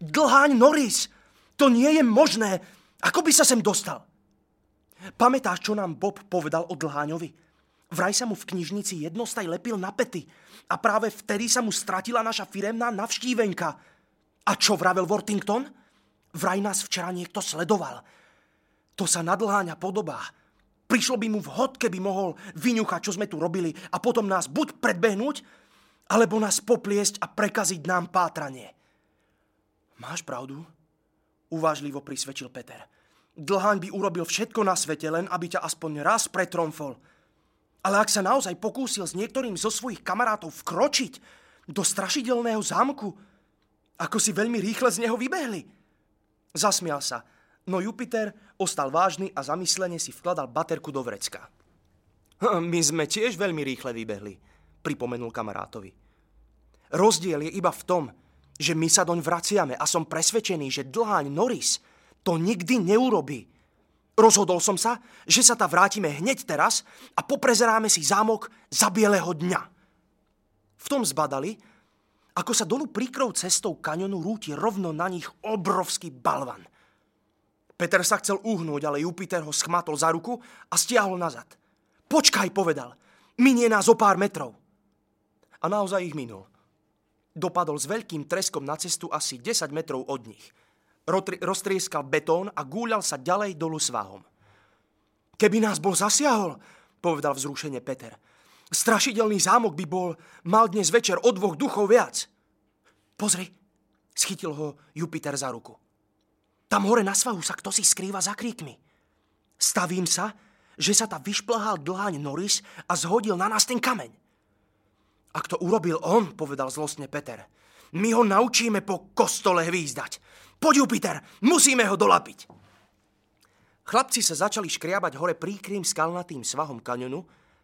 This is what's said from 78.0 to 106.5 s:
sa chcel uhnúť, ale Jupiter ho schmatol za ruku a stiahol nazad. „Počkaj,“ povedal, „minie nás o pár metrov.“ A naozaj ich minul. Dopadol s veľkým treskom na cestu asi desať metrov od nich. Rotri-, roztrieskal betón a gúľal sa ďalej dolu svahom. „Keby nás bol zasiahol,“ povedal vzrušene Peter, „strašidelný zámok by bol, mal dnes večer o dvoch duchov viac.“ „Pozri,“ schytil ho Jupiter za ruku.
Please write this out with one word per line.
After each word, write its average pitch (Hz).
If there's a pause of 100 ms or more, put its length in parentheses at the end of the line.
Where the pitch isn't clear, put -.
sa 190
chcel 196
uhnúť, 160
ale 147
Jupiter 175
ho 151
schmatol 170
za 165
ruku 220
a -
stiahol 202
nazad. 147 (640)
„Počkaj,“ 208
povedal, 156 (400)
„minie 240
nás 208
o -
pár 196
metrov.“ 165 (1040)
A 165
naozaj 190
ich 151
minul. 107 (880)
Dopadol 170
s 135
veľkým 165
treskom 170
na 147
cestu 175
asi 147
desať 160
metrov 147
od 127
nich. - (540)
Rotri-, 190
roztrieskal 185
betón 160
a 151
gúľal 214
sa -
ďalej 180
dolu 160
svahom. 101 (1160)
„Keby 208
nás 196
bol 175
zasiahol,“ 208 (440)
povedal 143
vzrušene 139
Peter, 123 (500)
„strašidelný 214
zámok 196
by 180
bol, 180 (260)
mal 220
dnes 175
večer 226
o 240
dvoch 185
duchov 202
viac.“ 214 (880)
„Pozri,“ 190 (640)
schytil -
ho 147 (160)
Jupiter 156
za 135
ruku. 117 (880)